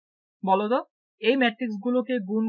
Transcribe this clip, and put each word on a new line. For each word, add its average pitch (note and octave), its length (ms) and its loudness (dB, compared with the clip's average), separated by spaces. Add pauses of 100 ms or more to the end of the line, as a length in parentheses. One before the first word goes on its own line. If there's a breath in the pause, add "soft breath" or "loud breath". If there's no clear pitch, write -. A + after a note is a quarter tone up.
(420)
বলো G3 260 2
তো, B3 100 2 (420)
এই A3+ 160 4
ম্যাট্রিক্সগুলোকে B3 800 -2 (160)
গুণ A3 180 0